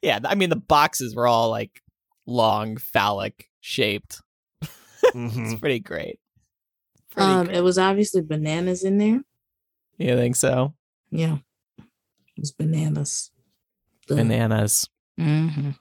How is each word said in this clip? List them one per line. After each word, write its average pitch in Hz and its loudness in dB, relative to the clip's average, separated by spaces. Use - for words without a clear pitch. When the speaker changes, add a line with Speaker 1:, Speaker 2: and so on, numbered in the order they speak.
Speaker 1:
Yeah. 107 0
I 175 0
mean, 185 0
the 160 2
boxes 135 2
were 120 2
all, 117 4
like, - -6
long, 110 0
phallic 101 -2
shaped. - -4
<laughs> - -12
Speaker 2:
Mm-hmm. 120 -6
Speaker 1:
It's 113 -6
pretty 127 -2
great. - -10
Pretty 196 2
Speaker 3:
Um, 185 4
Speaker 1:
great. 185 -4
Speaker 3:
it 175 2
was 180 2
obviously 196 2
bananas 160 -2
in 196 2
there. 214 2
Speaker 1:
You 123 0
think 123 2
so? 135 0
Speaker 3:
Yeah. 160 -2
It's 147 -10
bananas. 156 -2
Ugh. 143 2
Speaker 1:
Bananas. 113 2
Speaker 3:
Mm-hmm. 151 0